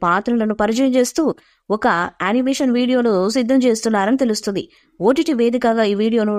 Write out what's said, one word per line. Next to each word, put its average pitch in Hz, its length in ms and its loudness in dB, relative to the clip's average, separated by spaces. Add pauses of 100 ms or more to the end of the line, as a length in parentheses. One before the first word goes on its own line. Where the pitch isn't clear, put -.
పాత్రలను 214 580 0
పరిచయం 233 360 0
చేస్తూ 254 260 0 (520)
ఒక 214 120 -2 (380)
యానిమేషన్ 254 520 0
వీడియోను 247 360 0 (220)
సిద్ధం 262 300 2
చేస్తున్నారని 220 580 0
తెలుస్తుంది. 208 400 -2 (360)
ఓటీటీ 277 420 0
వేదికగా 233 500 2
ఈ - 100 0
వీడియోను 214 380 0